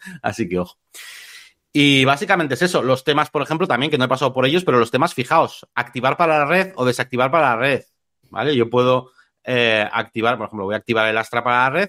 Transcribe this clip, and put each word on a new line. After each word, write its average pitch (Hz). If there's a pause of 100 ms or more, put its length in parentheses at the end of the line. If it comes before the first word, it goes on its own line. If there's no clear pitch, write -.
(100)
<laughs> 175
Así 107
que 90
ojo. 87 (960)
Y 143
básicamente 151
es -
eso. 175
Los 127
temas, 147
por 147
ejemplo, 160
también, 135
que 147
no 127
he 123
pasado 131
por 127
ellos, 170
pero 131
los 113
temas, 143
fijaos, 139
activar 127
para 160
la 147
red 185
o 127
desactivar 127
para 151
la 117
red, 143 (460)
¿vale? 127
Yo 117
puedo, 123 (320)
eh, 113
activar, 117
por 107
ejemplo, 104
voy 101
a 107
activar 110
el 110
Astra 113
para 123
la 131
red, 185